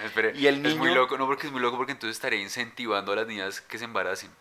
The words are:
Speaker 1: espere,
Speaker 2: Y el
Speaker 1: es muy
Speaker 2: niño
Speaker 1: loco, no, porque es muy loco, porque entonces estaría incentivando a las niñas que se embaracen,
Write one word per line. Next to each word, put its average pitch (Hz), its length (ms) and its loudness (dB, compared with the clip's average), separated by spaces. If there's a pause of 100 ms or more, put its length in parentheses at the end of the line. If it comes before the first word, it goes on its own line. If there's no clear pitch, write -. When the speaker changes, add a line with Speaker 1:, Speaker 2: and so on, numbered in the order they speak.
Speaker 1:
espere, 110 280 2
Speaker 2:
Y 139 120 4
el 143 180 4
Speaker 1:
es 151 100 4
muy 135 140 2
Speaker 2:
niño 127 140 6
Speaker 1:
loco, 131 160 0
no, 135 80 0
porque 139 220 -2
es 143 40 -10
muy 131 80 -4
loco, 123 160 2
porque 127 160 -2
entonces 110 240 -6
estaría 113 240 -2
incentivando 104 720 -2
a 104 40 2
las 113 100 0
niñas 98 340 -6
que - 160 -12
se 113 80 -8
embaracen, 95 460 -4 (100)